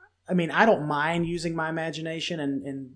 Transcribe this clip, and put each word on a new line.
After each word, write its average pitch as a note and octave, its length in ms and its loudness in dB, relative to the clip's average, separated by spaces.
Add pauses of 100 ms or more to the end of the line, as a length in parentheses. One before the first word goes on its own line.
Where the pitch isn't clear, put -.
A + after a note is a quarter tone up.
(300)
I F3+ 40 0
mean, E3+ 180 2
I F3+ 140 6
don't F3+ 220 6
mind D#3 400 0
using E3+ 280 -4
my D#3+ 120 -2
imagination D#3+ 720 -6
and, C#3 260 -2
and, C3+ 300 -10